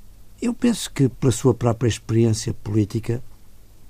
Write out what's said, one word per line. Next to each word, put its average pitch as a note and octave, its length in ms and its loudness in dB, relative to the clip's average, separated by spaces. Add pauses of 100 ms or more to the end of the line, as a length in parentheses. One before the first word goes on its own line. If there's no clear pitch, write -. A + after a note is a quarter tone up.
(400)
eu A#3 140 -2
penso - 380 0
que, C3+ 160 4
pela B2+ 240 2
sua B2+ 200 4
própria A#2+ 360 0
experiência A2 680 0
política, G#2+ 680 -2 (680)